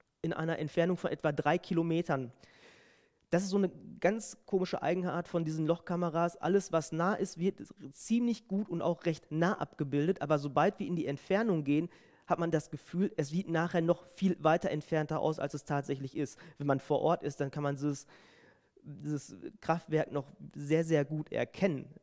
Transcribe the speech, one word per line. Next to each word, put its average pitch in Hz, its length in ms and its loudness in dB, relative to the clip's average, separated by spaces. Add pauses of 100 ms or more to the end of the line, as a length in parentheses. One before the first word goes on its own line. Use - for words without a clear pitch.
(220)
in 165 120 -2
einer 160 260 -2
Entfernung 170 380 0
von - 140 -2
etwa 151 200 0
drei 151 260 2
Kilometern. 165 760 0 (1000)
Das 175 80 2
ist 196 80 -4
so 196 80 0
eine 190 140 2 (280)
ganz 214 460 0
komische - 380 0
Eigenart 175 440 -2
von 170 160 -2
diesen 156 220 -2
Lochkameras. 170 720 0
Alles, 190 340 2
was 160 200 0
nah 175 240 2
ist, 190 240 -4
wird 185 240 -2 (280)
ziemlich 233 560 -2
gut 202 220 -2
und 170 140 -2
auch 170 220 0
recht - 260 -2
nah 170 260 2
abgebildet. 143 640 0
Aber 147 160 2
sobald 143 400 2
wir - 80 -4
in 175 100 -2
die 170 120 -2
Entfernung 185 560 2
gehen, 147 260 2 (380)
hat 170 100 4
man 170 140 0
das 156 180 0
Gefühl, 175 480 -2
es 143 120 -2
sieht 170 200 -2
nachher 165 320 2
noch 170 240 2
viel - 340 0
weiter 156 300 4
entfernter 156 500 0
aus, 156 200 0
als 143 160 -4
es 143 100 -8
tatsächlich 139 500 -2
ist. - 220 -4 (220)
Wenn 143 80 -2
man 135 120 4
vor - 220 0
Ort 165 220 2
ist, - 180 -4
dann 139 80 -2
kann 147 140 -6
man 143 120 0
dieses, 143 300 -2 (800)
dieses 147 520 -8 (260)
Kraftwerk 160 500 0
noch 139 200 -6 (220)
sehr, 151 300 2
sehr 160 200 4
gut 151 280 -4
erkennen. 135 560 -2 (160)